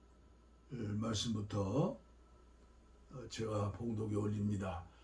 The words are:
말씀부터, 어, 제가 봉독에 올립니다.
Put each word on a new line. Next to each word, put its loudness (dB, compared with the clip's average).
말씀부터, 0
어, -10
제가 0
봉독에 0
올립니다. 0